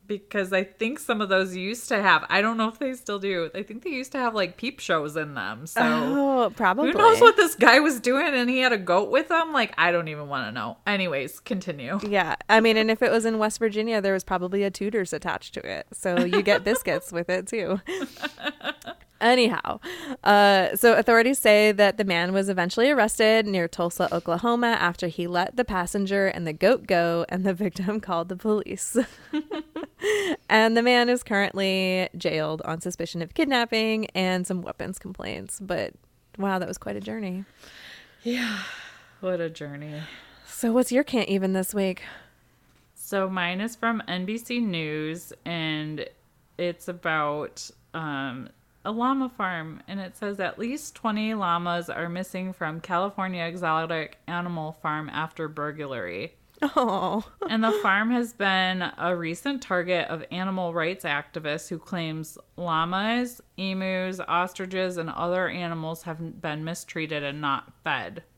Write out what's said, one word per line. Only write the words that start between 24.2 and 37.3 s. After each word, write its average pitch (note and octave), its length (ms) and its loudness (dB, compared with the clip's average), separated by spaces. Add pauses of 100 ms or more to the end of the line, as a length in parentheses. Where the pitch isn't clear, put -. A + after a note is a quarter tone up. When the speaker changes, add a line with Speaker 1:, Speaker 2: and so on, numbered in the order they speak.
Speaker 2:
after F3 280 0
he E3+ 200 -4
let F3 300 -2
the B3 80 4
passenger G3 600 0
and E3+ 200 -2
the D#3 60 -4
goat G3 340 4
go, E3+ 440 2
and F#3 120 -2
the F#3+ 120 2
victim G3 460 -2
<laughs> - 20 -12
called F3 260 -2
the F#3 80 -8
police. G#3+ 640 -2 (340)
<laughs> D4+ 60 0 (1120)
And A3+ 260 4
the A#3 60 2
man A#3+ 260 4
is B3 140 0
currently F#3+ 920 0
jailed D#3 500 -2
on E3 160 -6
suspicion E3+ 400 -6
of E3 100 -10
kidnapping A3+ 840 0
and F#3 320 0
some F#3 140 -4
weapons - 380 -10
complaints. - 600 -12
But, F3+ 360 -6 (420)
wow, G3 220 -2
that F#3 100 -4
was F#3 80 -8
quite G3+ 200 -10
a G#3 40 -8
journey. G3 440 -8 (800)